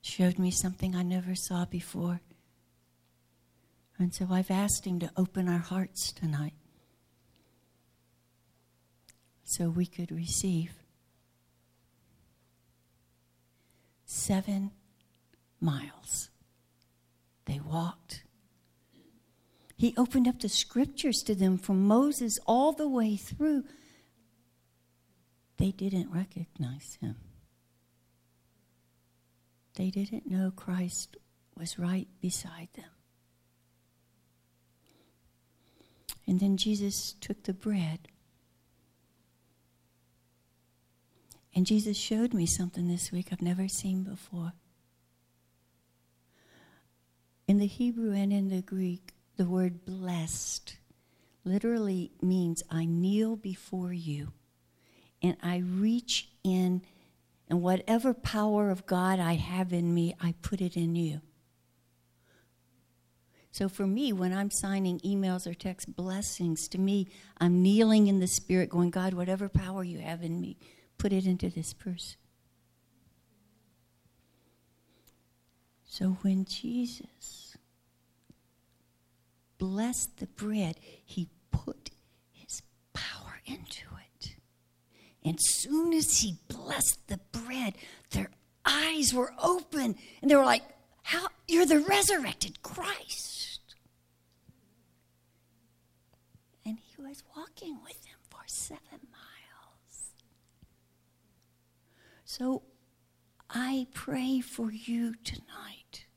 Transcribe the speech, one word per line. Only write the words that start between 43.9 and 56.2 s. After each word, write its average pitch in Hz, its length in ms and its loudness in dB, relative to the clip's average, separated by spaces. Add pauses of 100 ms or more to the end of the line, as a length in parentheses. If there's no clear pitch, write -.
before. 175 500 -8 (3000)
In 196 100 6
the 202 80 4
Hebrew 226 460 0
and 196 200 2
in 196 180 2
the 185 120 -2
Greek, 185 540 -4 (220)
the 180 100 2
word 180 380 0
blessed 180 920 -6 (640)
literally 196 680 0 (100)
means, 180 480 2
"I 165 160 0
kneel 202 500 2
before 185 560 -8
you 151 420 -6 (840)
and 180 220 2
I 175 160 0
reach 196 720 0 (140)